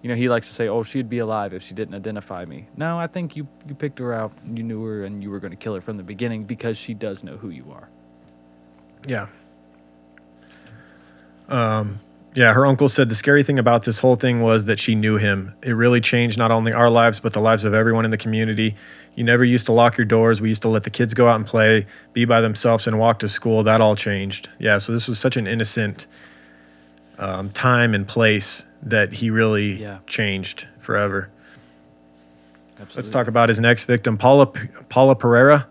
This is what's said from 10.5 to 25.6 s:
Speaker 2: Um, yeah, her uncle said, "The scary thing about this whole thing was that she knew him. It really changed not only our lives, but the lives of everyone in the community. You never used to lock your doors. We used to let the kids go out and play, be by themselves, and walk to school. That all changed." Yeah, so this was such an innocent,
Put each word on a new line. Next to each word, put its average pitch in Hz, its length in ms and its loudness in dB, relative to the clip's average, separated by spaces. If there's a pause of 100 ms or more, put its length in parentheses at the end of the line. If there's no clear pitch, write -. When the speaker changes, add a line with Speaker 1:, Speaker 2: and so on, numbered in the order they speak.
Speaker 2:
Um, 110 520 -2 (340)
yeah, 120 200 6
her 131 120 4
uncle 135 220 2
said, 131 200 2
"The 113 60 -4
scary 143 280 4
thing 139 160 0
about 117 260 2
this 117 160 -2
whole 127 160 4
thing 120 240 0
was 113 240 2
that 104 140 -2
she 117 160 0
knew 107 240 0
him. 98 340 -2 (100)
It 123 100 -6
really 120 280 2
changed 117 380 0
not 113 120 2
only 113 220 0
our 117 180 4
lives, 117 300 4
but 110 120 -4
the 104 80 -2
lives 110 240 2
of 104 100 0
everyone 113 300 2
in 110 60 -2
the 110 60 -2
community. 110 580 -2 (400)
You 117 100 -6
never 120 200 4
used 123 220 2
to 117 60 0
lock 117 260 4
your 117 80 0
doors. 113 340 2
We 110 80 -2
used 110 140 -2
to 113 60 -2
let 110 160 0
the 107 60 -8
kids 117 220 -2
go 120 160 4
out 117 80 4
and 107 100 -4
play, 110 400 2 (280)
be 120 100 0
by 117 160 2
themselves, 113 460 0
and 110 120 -2
walk 113 200 2
to 107 100 -6
school. 110 340 -2
That 110 180 4
all 107 160 4
changed." 98 520 -6 (100)
Yeah, 104 200 0
so 113 140 -2
this 117 140 -2
was 113 120 -2
such 131 180 0
an 113 100 -4
innocent, 107 600 -2 (1120)